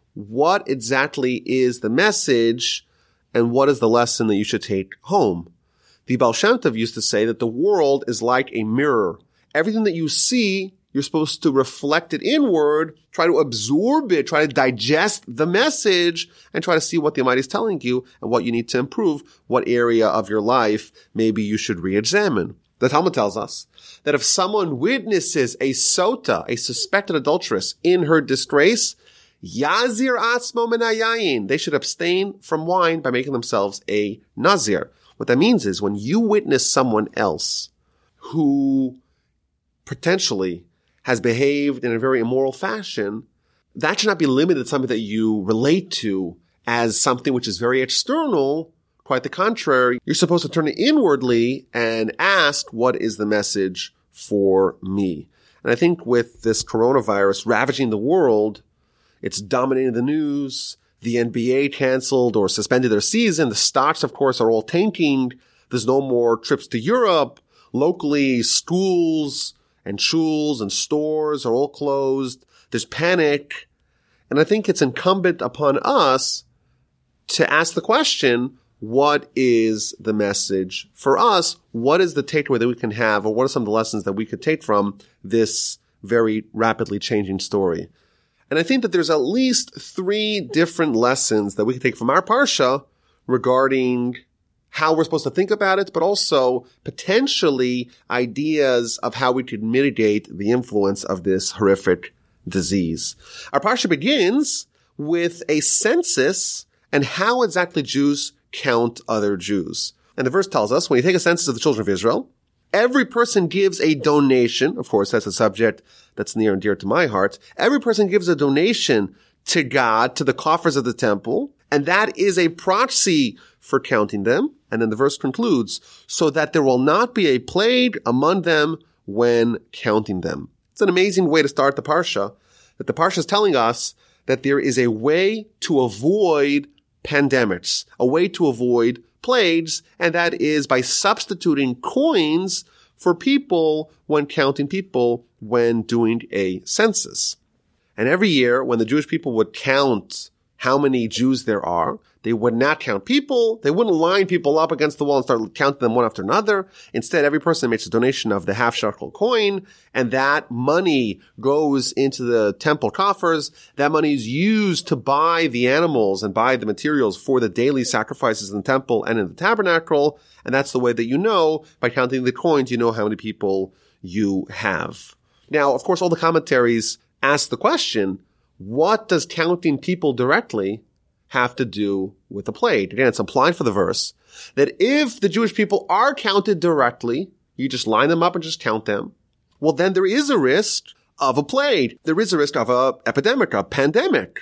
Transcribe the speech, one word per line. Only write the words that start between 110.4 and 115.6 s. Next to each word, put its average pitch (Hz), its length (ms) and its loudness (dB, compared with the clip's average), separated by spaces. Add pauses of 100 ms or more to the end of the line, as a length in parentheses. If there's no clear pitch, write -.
tells 110 240 0
us, 139 180 0
when 139 60 4
you 123 80 4
take 180 100 4
a 175 60 2
census 175 260 0
of 139 80 -2
the 113 60 -8
children 117 220 0
of 92 60 -2
Israel, 113 400 0 (440)
every 247 320 2
person 233 420 0
gives 185 340 0
a 156 140 4
donation. 131 840 2
Of - 120 -10
course, 101 240 2
that's 110 140 0
a 101 60 -4
subject 107 500 0 (340)